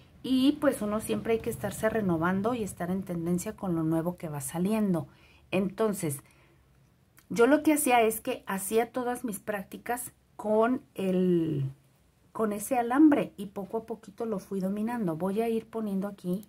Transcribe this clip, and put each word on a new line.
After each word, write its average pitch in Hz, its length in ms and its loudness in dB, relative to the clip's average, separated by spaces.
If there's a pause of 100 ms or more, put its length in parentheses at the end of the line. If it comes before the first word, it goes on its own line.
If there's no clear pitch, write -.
(220)
y 262 320 2
pues 294 280 0
uno 208 180 -2
siempre 220 340 -2
hay 226 60 2
que - 100 -4
estarse 196 380 -4
renovando 196 680 0
y 226 80 -4
estar 180 280 -6
en 190 120 -2
tendencia 180 520 -4
con 185 180 -4
lo 165 100 0
nuevo 160 340 0
que 170 100 -10
va 147 140 -8
saliendo. 185 680 0 (440)
Entonces, 185 680 -2 (1120)
yo 226 180 4
lo 302 160 4
que 311 100 6
hacía 247 280 4
es 220 180 2
que - 280 -8
hacía 220 440 0
todas 247 320 -4
mis 214 160 -6
prácticas 208 720 -8 (240)
con 220 460 2 (120)
el, 170 800 2 (600)
con 214 180 -2
ese 208 260 -4
alambre 247 600 6
y 196 80 -8
poco 202 320 -8
a 226 80 -4
poquito 226 400 -10
lo 214 140 -2
fui 196 200 -6
dominando. 208 560 -2
Voy 190 240 -2
a 233 80 0
ir 226 220 -2
poniendo 202 400 -4
aquí 196 400 -6